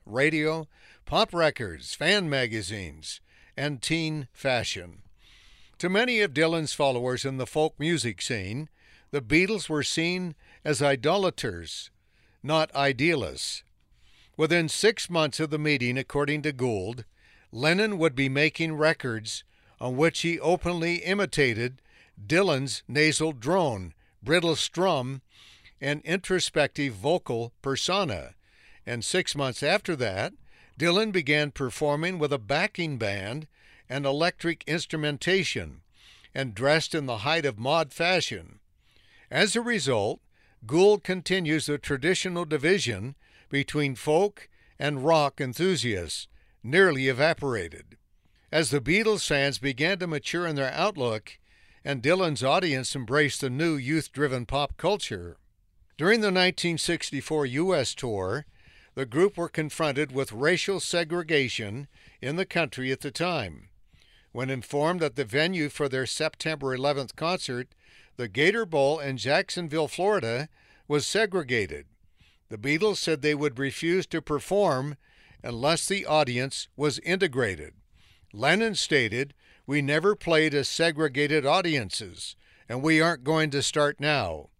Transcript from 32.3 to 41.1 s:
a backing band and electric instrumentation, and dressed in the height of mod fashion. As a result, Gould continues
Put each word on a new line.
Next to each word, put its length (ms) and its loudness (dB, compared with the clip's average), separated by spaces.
a 80 -2
backing 580 -2
band 500 -6
and 160 -2
electric 640 0
instrumentation, 1120 -2
and 220 -4
dressed 400 2
in 120 -2
the 100 -4
height 280 0
of 140 -2
mod 320 0
fashion. 680 -2
As 260 2
a 60 0
result, 600 0
Gould 380 6
continues 640 0